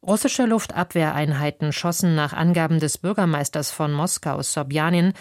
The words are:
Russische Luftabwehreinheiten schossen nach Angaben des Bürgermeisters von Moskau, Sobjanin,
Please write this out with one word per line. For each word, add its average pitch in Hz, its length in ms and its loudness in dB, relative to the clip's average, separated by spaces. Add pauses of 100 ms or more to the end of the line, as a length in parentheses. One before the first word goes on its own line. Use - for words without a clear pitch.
Russische 233 440 2
Luftabwehreinheiten 151 1300 0
schossen 175 400 0
nach 147 180 0
Angaben 165 480 2
des 151 160 -2
Bürgermeisters 160 720 -2
von 151 220 -2
Moskau, 147 480 -2
Sobjanin, 156 800 0